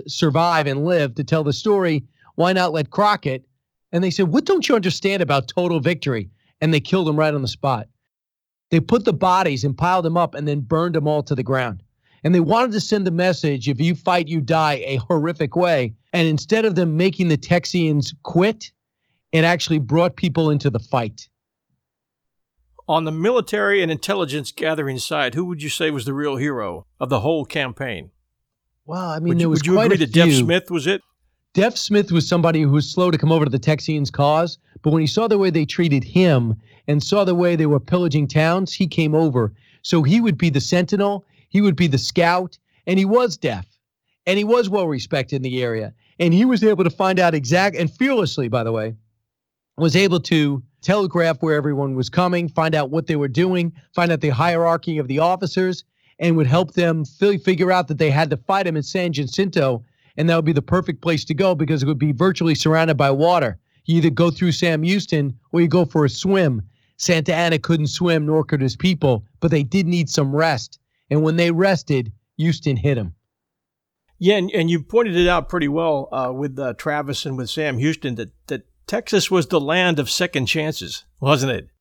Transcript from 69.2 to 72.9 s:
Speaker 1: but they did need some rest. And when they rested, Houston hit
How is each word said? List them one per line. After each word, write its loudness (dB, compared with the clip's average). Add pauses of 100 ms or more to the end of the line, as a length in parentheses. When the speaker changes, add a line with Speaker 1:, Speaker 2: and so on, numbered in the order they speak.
Speaker 1:
but 2
they 2
did 0
need 0
some 0
rest. -2 (300)
And 2
when 2
they 2
rested, 0 (260)
Houston 0
hit 0